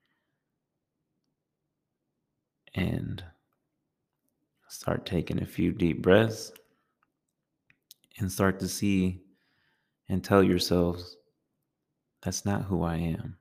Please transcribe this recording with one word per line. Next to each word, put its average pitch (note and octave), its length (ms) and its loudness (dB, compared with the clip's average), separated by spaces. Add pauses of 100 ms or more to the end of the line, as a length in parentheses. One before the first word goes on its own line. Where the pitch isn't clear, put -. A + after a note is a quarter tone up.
(2750)
and E2+ 480 -4 (1500)
start - 320 -6
taking - 380 -4
a F#2 40 -6
few F2 260 -2
deep E2+ 280 0
breaths G#2+ 520 4 (1700)
and G2 120 -4
start F#2+ 300 2
to F#2 80 -4
see F#2 520 0 (880)
and F#2+ 140 -4
tell G2 220 6
yourselves, F2 720 0 (1080)
"That's - 220 -6
not G2+ 220 -2
who F2 180 -2
I E2 140 -2
am. E2+ 420 -6